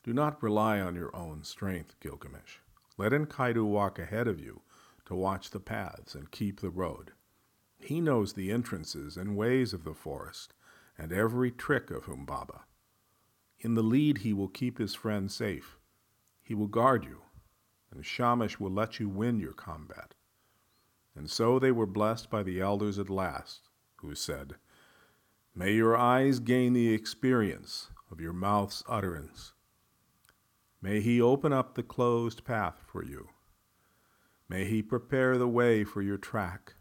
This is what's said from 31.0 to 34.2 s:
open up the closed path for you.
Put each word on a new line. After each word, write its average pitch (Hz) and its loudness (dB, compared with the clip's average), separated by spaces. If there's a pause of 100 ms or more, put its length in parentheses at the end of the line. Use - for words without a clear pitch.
open 139 6
up 131 0
the 120 -4
closed 117 0
path 107 -4
for - -10
you. 73 -14 (1200)